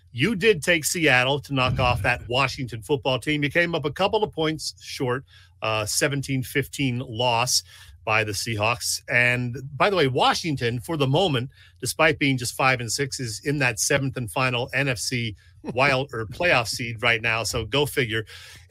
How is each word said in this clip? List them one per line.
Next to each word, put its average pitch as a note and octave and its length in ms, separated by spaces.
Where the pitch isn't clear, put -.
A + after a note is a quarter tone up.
You E3+ 260
did F3+ 260
take E3 240
Seattle C3+ 540
to - 120
knock B2+ 260
off B2 240
that B2 260
Washington B2 520
football C3 380
team. D3+ 240
You C#3+ 80
came E3+ 240
up D3+ 100
a D3+ 80
couple G3+ 320
of - 80
points D#3 480
short, C3 440
uh, A2 240
seventeen C3+ 580
fifteen C3+ 580
loss A#2+ 640
by A2 200
the G#2+ 80
Seahawks. A2 800
And B2 480
by F3+ 140
the G3 60
way, D#3 100
Washington, C3 720
for E3+ 160
the C#3 100
moment, C#3 440
despite D#3+ 400
being C3+ 200
just B2 180
five C3 240
and A2+ 100
six, C#3 300
is A2 240
in C#3+ 140
that B2 200
seventh C#3 380
and A#2 140
final B2+ 420
N C#3 160
F A#2+ 100
C A#2 380
wild C3+ 400
or A2+ 100
playoff C3 440
seed A#2 340
right A#2 180
now. A2+ 220
So A2+ 240
go C#3 180
figure. A2+ 400